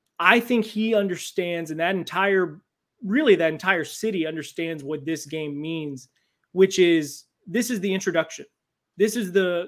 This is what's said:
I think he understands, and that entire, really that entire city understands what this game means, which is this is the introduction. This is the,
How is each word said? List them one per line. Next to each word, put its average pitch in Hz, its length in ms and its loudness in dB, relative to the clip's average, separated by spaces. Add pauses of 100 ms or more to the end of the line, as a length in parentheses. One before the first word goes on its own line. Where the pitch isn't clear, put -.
(200)
I 190 200 6
think 233 260 0
he 220 300 0
understands, 175 760 -4
and 156 100 -6
that 175 160 0
entire, 180 640 0 (420)
really 226 320 4
that 160 180 2
entire 175 300 0
city 190 420 -4
understands 156 580 -8
what 143 220 -8
this 156 200 -6
game 147 340 -8
means, 151 500 -8 (440)
which 190 260 4
is 165 460 2 (200)
this 233 240 -2
is 226 120 -2
the 190 120 0
introduction. 170 520 -2 (500)
This 214 200 2
is 196 160 -2
the, 180 360 0